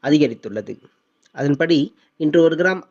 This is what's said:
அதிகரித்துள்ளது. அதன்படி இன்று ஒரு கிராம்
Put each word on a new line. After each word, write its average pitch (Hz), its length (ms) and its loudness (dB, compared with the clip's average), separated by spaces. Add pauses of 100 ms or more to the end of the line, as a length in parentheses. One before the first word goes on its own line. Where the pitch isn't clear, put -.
அதிகரித்துள்ளது. 113 680 -2 (580)
அதன்படி 143 460 0 (380)
இன்று 160 260 2
ஒரு 165 140 4
கிராம் 180 360 -2